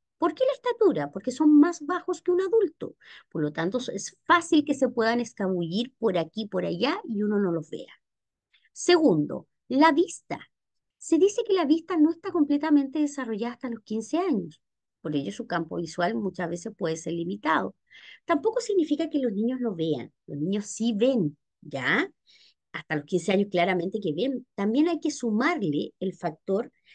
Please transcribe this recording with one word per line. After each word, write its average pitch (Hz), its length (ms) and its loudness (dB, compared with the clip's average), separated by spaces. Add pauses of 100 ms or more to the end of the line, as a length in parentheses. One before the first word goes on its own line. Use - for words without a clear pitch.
(180)
¿Por 349 160 0
qué 523 100 -2
la 554 80 2
estatura? 403 600 0
Porque 202 180 -8
son 302 280 6
más 339 280 4
bajos 349 360 -6
que 359 100 0
un 359 80 2
adulto. 381 560 0 (340)
Por 160 120 -6
lo 147 100 -2
tanto, 175 260 -2
es - 460 -8
fácil 339 400 4
que 285 100 -2
se 262 140 0
puedan 233 320 0
escabullir 190 800 -4
por 196 200 0
aquí, 165 280 -4
por 180 200 -4
allá 226 420 -2
y 214 140 -4
uno 208 160 0
no 196 140 0
los 160 180 -6
vea. - 220 -14 (800)
Segundo, 208 720 2 (220)
la 285 240 6
vista. - 480 -2 (580)
Se - 200 6
dice 403 280 6
que - 60 0
la 359 140 4
vista 320 300 2
no 311 140 8
está 349 220 -8
completamente 294 640 2
desarrollada 240 560 -2
hasta 254 160 -8
los 226 120 -8
quince 220 360 -4
años. 220 420 -2 (400)
Por 151 140 -6
ello, 147 160 -4
su 226 160 -10
campo 165 300 -6
visual 175 400 -4
muchas 185 340 -6
veces 170 260 -10
puede 160 200 -4
ser 165 160 -8
limitado. 196 640 -4 (480)
Tampoco 440 360 -2
significa 320 480 -2
que 302 120 -2
los 247 120 -2
niños 233 280 -2
no 220 160 -4
vean. 156 360 -4 (140)
Los 147 120 -10
niños 196 280 -4
sí 233 300 -4
ven, 208 420 0 (220)
¿ya? 151 500 -2 (640)
Hasta - 240 -6
los 143 80 -6
quince 175 260 -2
años 202 200 2
claramente 180 500 -2
que 175 120 -2
ven. 247 340 -4 (100)
También 226 320 2
hay 339 100 -2
que 302 140 -4
sumarle 220 880 -2
el 190 140 -6
factor 190 580 -6 (220)